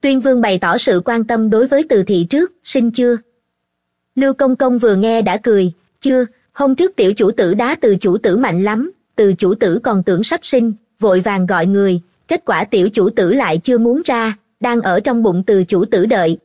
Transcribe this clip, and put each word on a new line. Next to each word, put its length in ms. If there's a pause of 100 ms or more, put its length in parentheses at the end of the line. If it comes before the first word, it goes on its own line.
Tuyên 180
Vương 220
bày 180
tỏ 180
sự 280
quan 180
tâm 260
đối 180
với 220
Từ 140
Thị 260
trước, 220 (120)
"Sinh 280
chưa?" 260 (960)
Lưu 180
Công 220
Công 220
vừa 180
nghe 260
đã 160
cười, 340 (300)
"Chưa, 240 (280)
hôm 220
trước 200
tiểu 180
chủ 180
tử 220
đá 280
Từ 140
chủ 220
tử 200
mạnh 260
lắm, 280 (240)
Từ 180
chủ 220
tử 280
còn 200
tưởng 200
sắp 200
sinh, 300 (260)
vội 200
vàng 260
gọi 220
người, 340 (260)
kết 180
quả 180
tiểu 260
chủ 200
tử 240
lại 240
chưa 200
muốn 280
ra, 320 (220)
đang 220
ở 180
trong 240
bụng 200
Từ 200
chủ 220
tử 200
đợi." 400